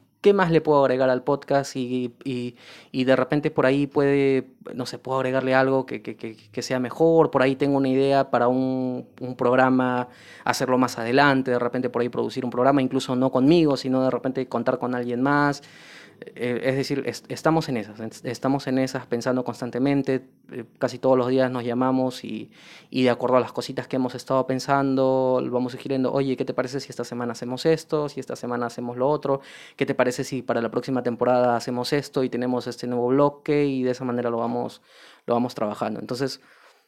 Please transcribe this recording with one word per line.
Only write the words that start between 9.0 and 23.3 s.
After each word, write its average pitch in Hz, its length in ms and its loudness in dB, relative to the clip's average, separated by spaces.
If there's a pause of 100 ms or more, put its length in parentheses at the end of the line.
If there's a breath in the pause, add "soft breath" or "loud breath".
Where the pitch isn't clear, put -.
un 127 160 -8
programa, 127 760 2 (360 loud breath)
hacerlo 127 320 0
más 127 220 0
adelante, 131 500 4
de 123 80 2
repente 120 320 -2
por 120 140 -2
ahí 123 60 -2
producir 120 360 -4
un 120 60 -4
programa, 131 320 4
incluso 127 320 -2
no 131 160 2
conmigo, 143 460 4
sino 131 260 0
de 131 80 2
repente 131 360 -4
contar 120 300 -2
con 123 160 -4
alguien 123 300 -4
más. 143 400 2 (720 loud breath)
Eh, 120 300 -4
es 131 100 0
decir, 139 320 -2
est-, - 240 -10
estamos 160 360 0
en 127 100 -4
esas, 107 220 -8
est-, 110 280 -12
estamos 135 400 -2
en 131 100 0
esas 131 300 -2
pensando 123 360 -2
constantemente, 131 880 -2 (220)
eh, 113 140 -12 (120)
casi 123 220 -4
todos 131 180 4
los 123 120 2
días 131 200 2
nos 123 140 -6
llamamos 127 600 0
y, 110 280 -10 (400 loud breath)
y 127 100 -2
de 123 80 4
acuerdo 123 280 2